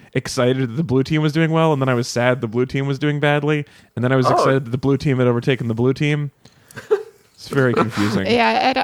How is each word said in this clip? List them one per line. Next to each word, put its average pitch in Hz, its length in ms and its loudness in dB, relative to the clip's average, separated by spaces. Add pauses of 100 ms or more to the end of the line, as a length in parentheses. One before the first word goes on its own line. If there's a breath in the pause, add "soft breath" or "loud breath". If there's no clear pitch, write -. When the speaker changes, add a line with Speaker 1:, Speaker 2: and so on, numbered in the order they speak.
(140 loud breath)
Speaker 1:
excited 131 480 0
that 117 140 -4
the 156 80 -2
blue 127 180 2
team 151 220 0
was 151 100 0
doing 160 160 2
well, 160 240 2
and 135 80 -2
then 131 80 0
I 127 60 2
was 117 120 -2
sad 127 340 0
the 123 60 -4
blue 123 200 0
team 135 180 -4
was 139 140 -4
doing 147 200 -2
badly, 147 460 0 (300 soft breath)
and 110 100 -4
then 127 60 0
I 135 60 4
was 127 100 4
Speaker 2:
Oh. 127 60 4
Speaker 1:
excited 135 320 2
that 113 60 -8
the 117 60 -2
blue 135 200 2
team 135 200 0
had 127 100 2
overtaken 120 400 0
the 117 60 -2
blue 123 200 0
team. 147 360 -2 (1040 loud breath)
It's - 160 -20
very 131 240 2
confusing. 107 520 0
Speaker 3:
<laughs> 190 40 -4
Yeah, 233 400 0
I 269 40 -2
d-, 262 100 -2